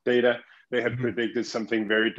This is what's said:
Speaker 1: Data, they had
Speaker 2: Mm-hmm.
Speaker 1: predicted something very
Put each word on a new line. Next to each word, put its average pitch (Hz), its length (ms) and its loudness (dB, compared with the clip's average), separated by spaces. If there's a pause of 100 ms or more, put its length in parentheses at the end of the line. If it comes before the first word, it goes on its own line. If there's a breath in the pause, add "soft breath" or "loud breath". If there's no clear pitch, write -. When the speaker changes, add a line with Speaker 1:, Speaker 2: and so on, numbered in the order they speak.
Speaker 1:
Data, 123 300 4 (360 loud breath)
they 123 120 -2
had 117 100 -2
Speaker 2:
Mm-hmm. 127 140 -6
Speaker 1:
predicted 113 400 -2
something 110 420 -2
very 110 300 2